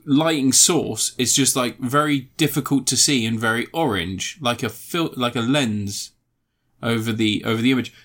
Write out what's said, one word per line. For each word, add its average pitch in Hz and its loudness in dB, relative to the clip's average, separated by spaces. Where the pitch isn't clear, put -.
lighting 147 2
source. - 2
It's 123 0
just, 131 2
like, 123 -2
very 143 0
difficult 143 0
to 127 0
see 123 2
and 113 -2
very 113 0
orange, 95 -2
like 120 -2
a 117 -2
fil-, - -4
like 123 -2
a 120 0
lens 113 -2
over 117 -2
the, 107 0
over 113 0
the 127 4
image. 123 0